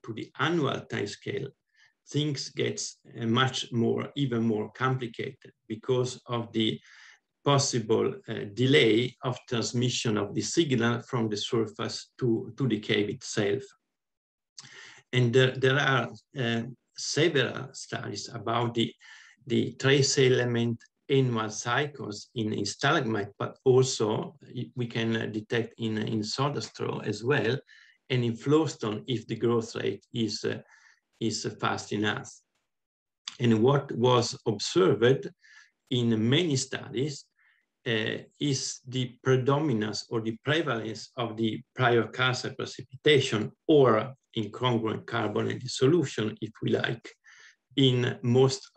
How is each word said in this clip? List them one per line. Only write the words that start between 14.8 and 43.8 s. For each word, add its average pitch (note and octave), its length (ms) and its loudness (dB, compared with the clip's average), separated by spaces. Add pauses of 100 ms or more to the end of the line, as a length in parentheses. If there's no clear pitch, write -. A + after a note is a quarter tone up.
And B2 220 4
there, C3 240 6
there C3 220 2
are, C3+ 300 2 (280)
uh, A#2 240 -2 (340)
several C#3+ 800 0
studies - 580 -10
about A#2 440 -2
the, - 180 0 (540)
the A#2 320 0
trace C3+ 400 4
element B2 600 2 (300)
annual B2 400 2
cycles A#2+ 840 -6
in, G#2+ 180 -2
in G#2 120 -4
stalagmite, A2+ 720 0
but - 280 -8
also B2+ 720 4 (400)
we B2 120 -4
can, A2+ 280 -2
uh, A2+ 100 -4
detect A2 520 -4
in, A2 200 -4
in A2 260 -2
soda C3+ 380 -2
straw - 380 -6
as - 240 -6
well, A#2+ 340 2 (520)
and B2+ 140 0
in A2+ 120 0
flowstone C3+ 720 0
if A2+ 200 -4
the A2+ 80 -4
growth A#2 400 0
rate A2+ 380 -4
is, A2 320 -2
uh, A2 140 -2 (600)
is A2 260 -4 (140)
fast G2+ 320 -4
enough. G#2+ 400 -2 (1080)
And A2+ 200 4
what C#3 300 4
was A#2+ 460 2 (100)
observed B2+ 800 2 (600)
in A#2 400 2
many D3+ 260 2
studies, - 720 -6 (600)
uh, A2+ 380 -2 (160)
is C#3+ 480 -2
the B2+ 360 -6
predominance B2+ 840 2
or A#2 120 -4
the A2+ 240 -6
prevalence A#2+ 720 -2
of A#2 180 -6
the A2 260 -2 (140)
prior A#2+ 320 4
calcium B2+ 480 -2
precipitation - 960 0 (160)
or B2+ 460 6 (240)